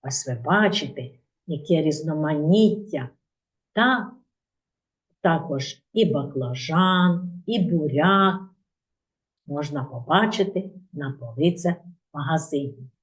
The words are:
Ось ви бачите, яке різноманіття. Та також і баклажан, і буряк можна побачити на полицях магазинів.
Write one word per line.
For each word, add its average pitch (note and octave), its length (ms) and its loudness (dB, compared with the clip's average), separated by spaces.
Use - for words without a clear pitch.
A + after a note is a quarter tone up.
Ось - 260 -6
ви B2+ 60 -4
бачите, C#3+ 760 0
яке D#3+ 360 0
різноманіття. D#3 1300 2
Та A#3 400 0
також D3+ 640 -2
і A3 120 2
баклажан, E3 1400 0
і A3+ 120 -2
буряк F3 800 2
можна C#3+ 380 -6
побачити F#3+ 840 -2
на C#3 200 -6
полицях E3 640 -2
магазинів. C#3+ 760 -4